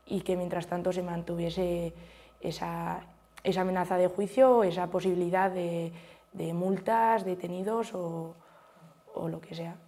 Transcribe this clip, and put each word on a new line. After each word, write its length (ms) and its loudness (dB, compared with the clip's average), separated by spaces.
y 180 -2
que 140 0
mientras 300 -4
tanto 260 -2
se 100 -4
mantuviese 920 -2
esa, 640 -6
esa 160 2
amenaza 360 0
de 120 4
juicio, 560 6
esa 240 0
posibilidad 600 2
de, 440 -2
de 200 -4
multas, 720 2
detenidos 720 -2
o, 400 -6
o 140 -4
lo 120 -6
que 140 -14
sea. 220 -8